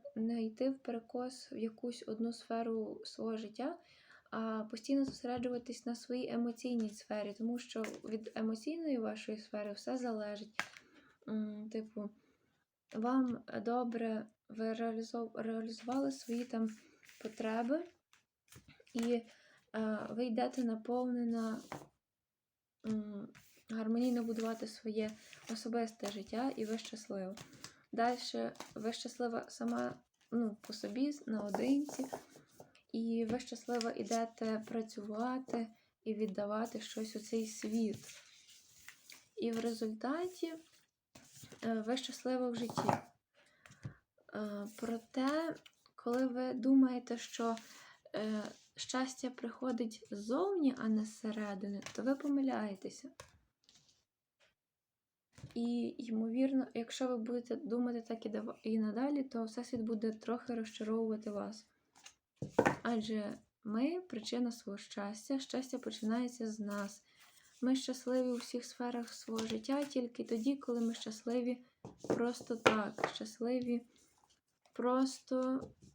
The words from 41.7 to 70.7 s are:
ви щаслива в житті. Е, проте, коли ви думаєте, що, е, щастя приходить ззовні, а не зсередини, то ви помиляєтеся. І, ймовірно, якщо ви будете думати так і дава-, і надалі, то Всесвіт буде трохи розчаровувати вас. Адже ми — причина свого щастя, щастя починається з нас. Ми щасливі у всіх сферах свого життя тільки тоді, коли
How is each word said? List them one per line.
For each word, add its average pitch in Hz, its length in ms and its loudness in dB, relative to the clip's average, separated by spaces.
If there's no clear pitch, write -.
ви 240 100 2
щаслива 254 520 0
в 233 80 0
житті. 226 340 2
Е, 208 320 -4
проте, 269 800 0
коли 247 300 4
ви 254 280 0
думаєте, 247 640 8
що, 226 380 0
е, 214 280 0
щастя 262 540 -2
приходить 240 800 -2
ззовні, 269 680 4
а 220 100 2
не 214 160 4
зсередини, 208 800 -4
то 214 100 -2
ви 262 120 4
помиляєтеся. 262 920 0
І, 233 440 0
ймовірно, 233 760 4
якщо 233 340 0
ви 247 80 2
будете 240 400 0
думати 240 520 0
так 226 180 -4
і - 20 -2
дава-, 214 340 -2
і 220 160 2
надалі, 247 440 2
то 233 220 -2
Всесвіт 233 360 -4
буде 220 320 2
трохи 240 420 -2
розчаровувати 220 760 0
вас. 202 360 -4
Адже 220 560 0
ми — 269 440 2
причина 240 440 0
свого 202 260 -8
щастя, 214 600 -4
щастя 262 400 -4
починається 226 720 0
з 214 100 -4
нас. 202 420 -4
Ми 262 160 6
щасливі 254 520 2
у 247 80 2
всіх 240 280 -4
сферах 240 500 -4
свого 226 320 -2
життя 262 380 0
тільки 240 400 -2
тоді, 233 320 2
коли 240 240 -2